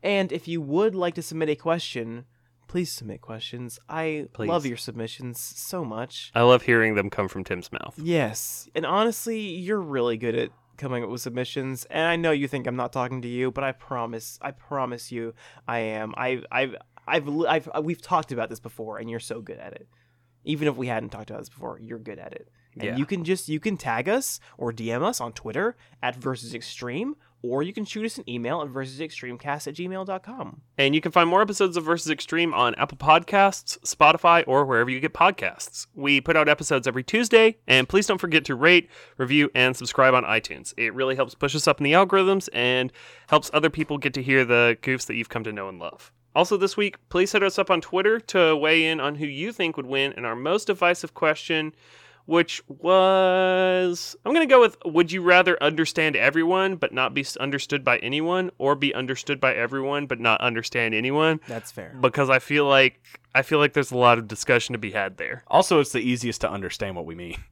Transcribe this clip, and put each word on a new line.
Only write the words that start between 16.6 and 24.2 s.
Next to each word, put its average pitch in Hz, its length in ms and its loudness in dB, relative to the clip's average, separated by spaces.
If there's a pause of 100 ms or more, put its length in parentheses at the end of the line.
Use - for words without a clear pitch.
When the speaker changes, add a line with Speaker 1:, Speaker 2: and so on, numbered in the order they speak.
Speaker 1:
I've, 147 220 -2 (200)
I've, 156 200 0 (160)
we've 165 180 -6
talked 165 300 -2
about 113 180 -4
this 113 100 -14
before, 110 380 -14
and 113 120 -12
you're 117 100 -8
so 117 200 -10
good - 180 -16
at - 140 -16
it. - 160 -20 (560)
Even 151 240 -2
if 131 80 -2
we 127 120 -6
hadn't 110 220 -4
talked 107 200 -16
about 107 100 -10
this - 80 -16
before, 120 320 -14
you're 113 180 -14
good 107 200 -14
at 98 160 -16
it. - 140 -18 (260)
And - 100 -12
Speaker 2:
Yeah. 104 120 -6
Speaker 1:
you 139 100 -2
can 180 180 -6
just, 180 240 -4
you 151 120 -4
can 208 160 -4
tag 123 320 -4
us 247 320 -2 (180)